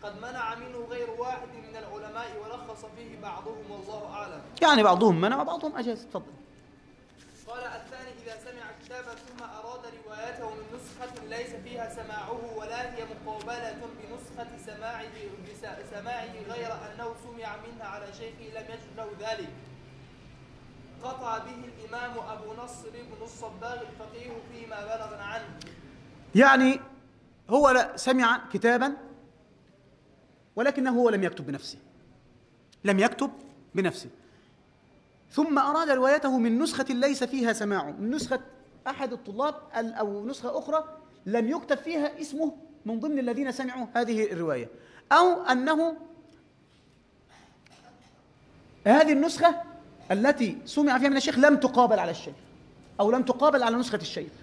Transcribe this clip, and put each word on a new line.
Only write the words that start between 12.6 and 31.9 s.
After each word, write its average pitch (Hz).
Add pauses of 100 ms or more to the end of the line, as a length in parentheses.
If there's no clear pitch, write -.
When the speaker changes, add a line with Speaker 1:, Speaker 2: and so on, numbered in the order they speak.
Speaker 1:
هي 226
مقابلة 220 (240)
بنسخة 233 (180)
سماعه، 220 (400)
بس-، 208
سماعه 226
غير 226
أنه 214 (180)
سمع 226 (120)
منها 226
على 202
شيخه 226
لم 214
يجد 226
له 220 (120)
ذلك، 208 (1500)
قطع 254
به 240 (100)
الإمام 233
أبو 214
نصر -
بن 233
الصباغ 233
الفقيه 233 (220)
فيما 226
بلغنا 214
عنه". 220 (760)
Speaker 2:
يعني 262 (680)
هو 269
لا، 254
سمع 247 (120)
كتاباً 240 (1600)
ولكنه 254
هو 240
لم 202
يكتب 170
بنفسه، 139 (1080)